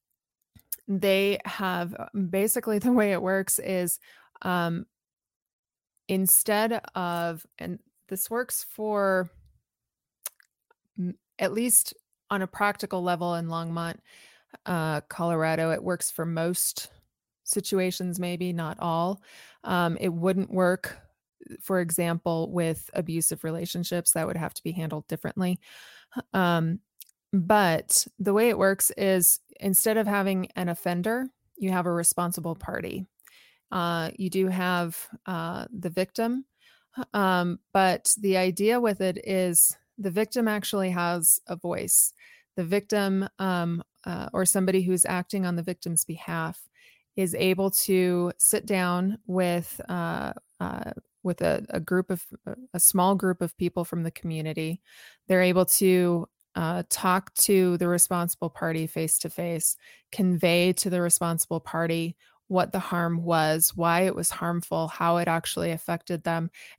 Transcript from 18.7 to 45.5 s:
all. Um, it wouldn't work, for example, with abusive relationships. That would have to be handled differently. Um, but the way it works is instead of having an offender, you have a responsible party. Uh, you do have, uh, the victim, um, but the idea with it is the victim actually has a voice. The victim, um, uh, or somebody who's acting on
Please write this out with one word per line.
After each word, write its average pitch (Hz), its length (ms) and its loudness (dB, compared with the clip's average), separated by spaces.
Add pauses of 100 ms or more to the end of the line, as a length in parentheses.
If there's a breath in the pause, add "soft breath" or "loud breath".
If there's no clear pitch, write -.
all. 170 420 0 (440 loud breath)
Um, 175 340 0
it 180 140 0
wouldn't 180 380 0
work, 185 460 0 (640)
for 185 220 0
example, 170 680 -2
with 165 420 -2
abusive 165 500 -2
relationships. 170 680 -4
That 160 140 0
would 180 120 -4
have 156 160 -6
to - 100 -14
be 160 80 -4
handled 156 360 -6
differently. 180 520 -2 (760 loud breath)
Um, 170 460 2 (540)
but 185 720 2 (100)
the 196 160 0
way 226 160 6
it 208 80 2
works 190 400 2
is 190 440 4 (180)
instead 214 380 2
of 214 100 2
having 196 480 0
an 180 140 -2
offender, 220 580 -2 (300)
you 196 140 -2
have 175 140 0
a 180 60 0
responsible 170 640 -2
party. - 500 -8 (640 soft breath)
Uh, 170 460 -2
you 185 120 -4
do 190 180 0
have, 180 500 -2 (280)
uh, 170 400 -6 (120)
the 175 120 -6
victim, 226 560 -2 (680 loud breath)
um, 185 460 2 (140)
but 190 480 4
the 190 160 2
idea 196 420 2
with 214 220 0
it 185 160 0 (100)
is 185 480 2 (220)
the 196 140 -4
victim 220 360 0
actually 202 440 -2
has 175 560 0
a 175 80 -6
voice. - 580 0 (420 loud breath)
The 180 80 -4
victim, 196 640 0 (120)
um, 175 440 -2 (220)
uh, 175 260 -6
or 185 140 0
somebody 190 380 2
who's 180 200 2
acting 185 440 -2
on 175 80 -2